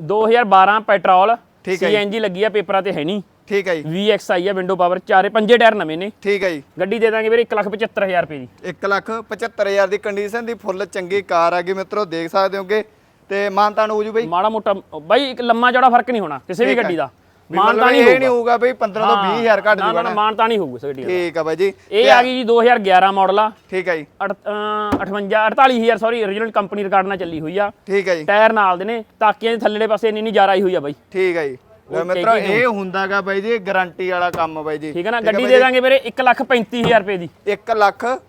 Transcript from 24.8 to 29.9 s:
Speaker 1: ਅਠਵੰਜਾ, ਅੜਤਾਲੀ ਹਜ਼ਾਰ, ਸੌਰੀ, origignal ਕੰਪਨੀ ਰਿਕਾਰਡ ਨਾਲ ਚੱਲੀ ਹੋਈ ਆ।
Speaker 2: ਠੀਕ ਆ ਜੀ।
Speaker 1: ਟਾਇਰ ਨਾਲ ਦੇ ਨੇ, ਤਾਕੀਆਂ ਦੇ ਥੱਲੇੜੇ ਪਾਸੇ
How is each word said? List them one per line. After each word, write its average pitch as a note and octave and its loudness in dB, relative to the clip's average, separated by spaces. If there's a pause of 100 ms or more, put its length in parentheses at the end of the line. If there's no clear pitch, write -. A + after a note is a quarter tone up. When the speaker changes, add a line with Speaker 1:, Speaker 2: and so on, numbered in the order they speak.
Speaker 1:
ਅਠਵੰਜਾ, G3+ -2
ਅੜਤਾਲੀ B3+ 4
ਹਜ਼ਾਰ, A3+ 2
ਸੌਰੀ, A3+ -2
origignal G#3 -4
ਕੰਪਨੀ G3+ -4
ਰਿਕਾਰਡ F#3+ 2
ਨਾਲ G3 -4
ਚੱਲੀ E3+ -8
ਹੋਈ E3 -6
ਆ। G3+ 0 (160)
Speaker 2:
ਠੀਕ F#3+ -2
ਆ F3+ 2
ਜੀ। D#3 -6
Speaker 1:
ਟਾਇਰ G#3+ 4
ਨਾਲ G3 2
ਦੇ F#3 -6
ਨੇ, A3+ -6 (160)
ਤਾਕੀਆਂ A3 0
ਦੇ A#3 -2
ਥੱਲੇੜੇ G#3 0
ਪਾਸੇ G#3+ 0